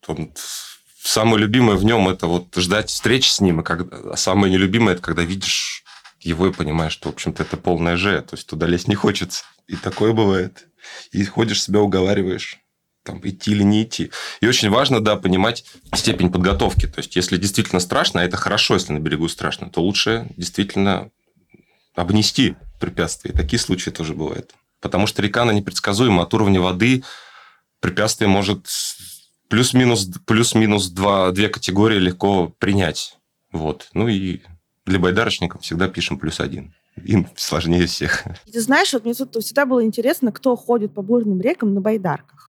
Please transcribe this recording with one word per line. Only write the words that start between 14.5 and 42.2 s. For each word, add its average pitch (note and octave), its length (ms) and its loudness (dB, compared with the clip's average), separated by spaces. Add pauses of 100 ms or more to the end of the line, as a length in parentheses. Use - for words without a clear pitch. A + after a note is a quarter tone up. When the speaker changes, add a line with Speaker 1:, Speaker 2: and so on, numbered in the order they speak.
Speaker 1:
важно, B2+ 300 4
да, G#2 160 4
понимать F#2+ 480 0 (300)
степень - 360 2
подготовки. F#2+ 560 2
То - 140 -8
есть - 160 -6
если F2+ 220 0
действительно G2 420 0
страшно, G2 400 0
а F2 40 2
это F2 120 -2
хорошо, - 380 0
если - 180 -2
на D2+ 80 -4
берегу D#2 280 -2
страшно, - 400 -6
то - 140 -2
лучше A2 540 0
действительно G2 760 -2 (840)
обнести G2 580 0 (240)
препятствия. - 540 -6
И - 40 -8
такие A#2 220 0
случаи - 320 -2
тоже D#2 240 -8
бывают. D#2 380 -8 (280)
Потому F#2+ 280 0
что - 140 -4
река, G#2+ 200 0
она A#2 100 4
непредсказуема. G2+ 720 2
От E2+ 120 -2
уровня G2 260 4
воды G#2 420 2 (800)
препятствие G#2 480 0
может G2 380 2 (840)
плюс-минус, A#2+ 600 2 (180)
плюс-минус A2 640 2
два, F#2+ 420 2
две G2+ 180 0
категории G#2 500 2
легко F#2 500 2 (100)
принять. F#2+ 580 0 (360)
Вот. D#2 420 -6
Ну A2 140 0
и F#2+ 320 -2 (440)
для F#2 140 2
байдарочников F#2 640 2
всегда F2 260 0
пишем F2 300 -4
плюс D#2 220 -6
один. C#2 340 -6 (300)
Им F2+ 320 2
сложнее E2+ 500 0
всех. - 380 -4 (260)
Speaker 2:
Ты A#3 100 -4
знаешь, C#4+ 320 2
вот A3+ 120 -4
мне A#3 100 -2
тут A#3+ 300 -8
всегда C#4 220 0
было B3 180 2
интересно, A#3 480 0
кто B3 240 0
ходит A3+ 380 -2
по G#3 80 -8
бурным G#3 380 0
рекам A3+ 340 0
на G3 60 0
байдарках. F#3+ 720 -4